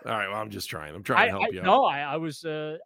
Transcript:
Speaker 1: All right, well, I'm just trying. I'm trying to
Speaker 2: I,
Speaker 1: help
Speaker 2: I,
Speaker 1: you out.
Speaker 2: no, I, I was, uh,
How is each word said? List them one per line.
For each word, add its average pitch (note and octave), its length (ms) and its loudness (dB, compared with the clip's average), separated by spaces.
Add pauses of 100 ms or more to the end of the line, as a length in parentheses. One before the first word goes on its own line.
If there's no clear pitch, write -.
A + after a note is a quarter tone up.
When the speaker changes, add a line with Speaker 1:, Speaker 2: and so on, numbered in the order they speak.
Speaker 1:
All A2+ 80 -4
right, G#2 160 0
well, G#2 100 -4
I'm A2 100 -6
just G2 200 -8
trying. D#2 260 -8
I'm G2+ 80 -12
trying F#3 280 4
to G3 40 -2
Speaker 2:
I, - 20 -2
Speaker 1:
help - 60 0
Speaker 2:
I, G#3+ 100 0
Speaker 1:
you F#2 60 -4
out. F2+ 60 -2
Speaker 2:
no, A#3 180 8
I, D3 160 2
I C#3+ 160 -4
was, D#3+ 300 -6
uh, D#3 400 -6